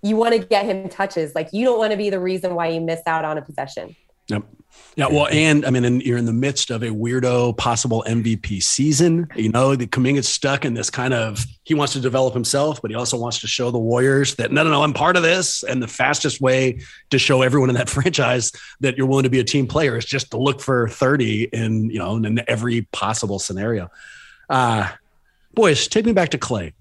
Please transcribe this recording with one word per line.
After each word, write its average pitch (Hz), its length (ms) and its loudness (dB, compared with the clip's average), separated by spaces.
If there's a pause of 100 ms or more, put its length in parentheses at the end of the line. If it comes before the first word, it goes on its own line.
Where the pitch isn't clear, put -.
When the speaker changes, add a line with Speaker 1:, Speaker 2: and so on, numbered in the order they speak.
Speaker 1:
you 220 140 0
wanna 233 240 4
get 202 260 0
him 190 240 -4
touches. 170 440 -4
Like, 160 200 -4
you 220 120 0
don't 247 140 2
wanna 214 180 0
be 208 120 -2
the 190 100 -2
reason 185 360 -2
why 170 120 -2
you 165 140 -2
miss 165 260 -4
out 160 180 -2
on 156 120 -4
a 151 40 -6
possession. 139 540 -12 (320)
Speaker 2:
Yep. 107 160 -4 (520)
Yeah, 147 120 0
well, 147 200 2
and, 151 380 4
I 135 40 0
mean, 127 140 2
and 123 180 2
you're 120 160 0
in 120 80 -2
the 113 80 -2
midst 139 360 -2
of 113 140 -4
a 120 40 -4
weirdo 120 720 0
possible 117 500 0
M 117 160 0
V 113 140 0
P 101 240 -6
season. 165 760 2
You 107 140 0
know, 131 260 2
the 123 100 -2
Kuminga's 131 440 0
stuck 139 340 -2
in 127 100 -2
this 107 160 -4
kind 127 240 -2
of, 110 320 -2 (180)
he - 100 -2
wants 147 200 0
to 139 60 -4
develop 131 340 0
himself, 139 480 -2
but 110 80 -6
he 107 60 -6
also 120 220 -2
wants 117 240 -4
to - 60 -8
show 123 240 -2
the 120 80 0
Warriors 131 560 2
that, 120 160 -4
"No, 143 120 4
no, 160 60 2
no, 143 140 4
I'm 147 100 2
part 165 240 2
of 170 60 2
this." 175 400 0
And 127 200 -2
the 113 60 -6
fastest 139 500 0
way 131 400 2 (300)
to 135 100 2
show 131 220 4
everyone 131 280 4
in 123 60 2
that 123 140 -2
<laughs> - 80 -2
franchise 127 560 0 (260)
that 131 180 0
you're 131 100 0
willing 135 160 4
to 131 60 4
be 127 100 2
a 120 60 2
team 135 220 0
player 143 300 0
is 117 80 -6
just - 260 -6
to 110 60 -6
look 135 240 0
for 123 260 0
thirty 117 560 0
in, 110 460 -2
you 113 100 -6
know, 92 160 -4
in 113 320 0
every 117 340 -2 (120)
possible 101 460 -4
scenario. 98 500 -4 (600)
Uh, 117 380 2 (680)
boys, 190 360 4
take 220 160 0
me 233 80 2
back 185 160 4
to 135 80 -4
Klay. 95 440 -4